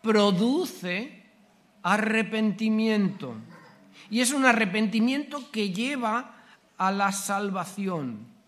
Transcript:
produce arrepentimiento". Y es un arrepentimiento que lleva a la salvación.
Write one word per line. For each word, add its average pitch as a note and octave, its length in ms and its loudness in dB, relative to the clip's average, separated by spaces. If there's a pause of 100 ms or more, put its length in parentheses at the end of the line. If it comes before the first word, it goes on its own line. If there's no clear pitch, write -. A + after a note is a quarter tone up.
produce G#3+ 1200 2 (580)
arrepentimiento". G#3+ 1500 0 (720)
Y A3 100 0
es B3+ 120 2
un C4+ 120 0
arrepentimiento A3+ 1040 2
que G#3 200 -2
lleva A#3+ 720 -4 (320)
a F#3+ 160 2
la G3 180 2
salvación. F#3+ 1160 -4 (220)